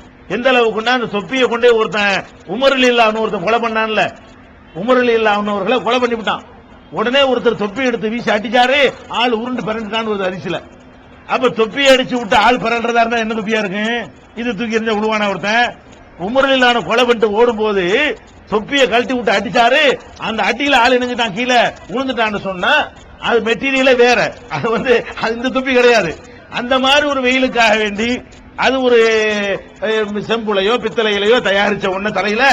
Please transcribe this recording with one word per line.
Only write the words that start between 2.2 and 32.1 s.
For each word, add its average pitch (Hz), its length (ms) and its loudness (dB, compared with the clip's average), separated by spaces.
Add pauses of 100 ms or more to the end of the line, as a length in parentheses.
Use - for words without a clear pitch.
உமர் 262 260 0
ரலியல்லாஹு 247 360 4
அன்ஹு 220 140 -2
ஒருத்தன் 202 240 -4
கொலை 233 120 2
பண்ணான்ல, 220 420 -2 (760)
உமர் 233 220 0
ரலியல்லாஹு 226 420 2
அன்ஹு 208 140 -4
அவர்களை 202 260 0
கொலை 226 200 0
பண்ணிவிட்டான். 220 460 -4 (460)
உடனே 240 300 0
ஒருத்தர் 240 400 0
தொப்பி 202 220 -6
எடுத்து 226 260 -2
வீசி 226 220 -4
அடிச்சாரு, 247 480 2 (300)
ஆள் 233 240 -2
உருண்டு 240 280 -4
பிறண்டுட்டான்னு 220 500 -6
ஒரு 196 120 -4
அரிசில. 165 340 -6 (680)
அப்ப 247 220 0
தொப்பியை 240 400 0
அடிச்சு 254 260 2
விட்டு 240 220 0
ஆள் 226 260 4
பிறன்றதா 233 380 0
இருந்தா 226 160 0
என்ன 220 180 -4
தொப்பியா 220 240 -2
இருக்கு? 208 260 -4 (500)
இது 240 200 -4
தூக்கி 226 220 -4
எறிஞ்சா 220 180 -2
விழுவானா 214 340 -2
ஒருத்தன்? 208 380 0 (520)
உமர் 247 260 0
ரலியல்லாஹு 254 280 4
அன்ஹு 190 160 -2
கொலை 233 140 2
பண்ணிட்டு 226 280 2
ஓடும்போது 214 540 2 (640)
தொப்பியை 240 380 0
கழட்டி 240 260 0
விட்டு 233 180 -2
அடிச்சாரு, 240 520 2 (340)
அந்த 214 260 -6
அடியில 254 360 0
ஆள் 247 180 4
இணைஞ்சிட்டான், 240 400 -4
கீழே 247 220 2 (280)
விழுந்துட்டான்னு 220 540 -4
சொன்னா 190 320 -2 (460)
அது 220 220 0
மெட்டீரியலே 262 540 0
வேற. 240 240 4 (300)
அது 156 200 -4
வந்து, 226 260 0 (200)
அது 226 200 -4
இந்த 240 140 -4
தொப்பி 262 240 -2
கிடையாது. 240 380 4 (400)
அந்த 240 280 -4
மாதிரி 277 280 2
ஒரு 277 140 -2
வெயிலுக்காக 247 560 2
வேண்டி 214 320 -2 (460)
அது 226 260 0
ஒரு, 240 180 4 (800)
அஹ், 208 440 -4
செம்புலையோ 208 520 -2
பித்தளையிலையோ 214 640 0
தயாரிச்ச 202 480 0
ஒண்ண 190 220 -4